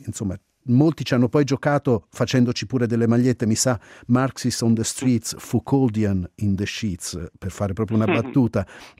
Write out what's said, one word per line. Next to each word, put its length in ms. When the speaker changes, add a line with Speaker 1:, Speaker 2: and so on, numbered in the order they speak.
Speaker 1:
insomma, 300
molti 380
ci 100
hanno 160
poi 140
giocato 640
facendoci 560
pure 220
delle 180
magliette, 400
mi 100
sa, 240
"Marxist 560
on 100
the 100
streets, 540
Foucauldian 880
in 180
the 100
sheets", 720
per 140
fare 220
proprio 240
una 80
Speaker 2:
<laughs> 60
Speaker 1:
battuta. 540